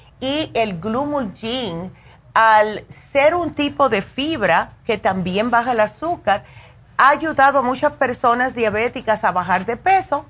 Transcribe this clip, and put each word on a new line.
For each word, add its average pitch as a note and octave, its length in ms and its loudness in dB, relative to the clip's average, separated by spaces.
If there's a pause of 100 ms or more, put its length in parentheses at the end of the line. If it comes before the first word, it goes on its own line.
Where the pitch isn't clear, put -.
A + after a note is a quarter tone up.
(200)
y C#4+ 340 -4
el A3 240 -2
glumulgin, A3 1120 -6 (440)
al G#3+ 560 4
ser D4 440 0
un E4+ 200 -4
tipo C#4+ 340 0
de G3+ 140 -2
fibra A3+ 720 0 (120)
que G#3+ 140 -2
también F#3+ 520 -2
baja A#3 220 2
el A3+ 80 0
azúcar, G#3+ 640 -2 (560)
ha B3+ 100 6
ayudado C#4+ 500 2
a - 20 2
muchas C4 300 0
personas B3 600 0
diabéticas A3 720 -2
a G3 60 2
bajar F3+ 360 -2
de A#3 100 -4
peso F4+ 540 0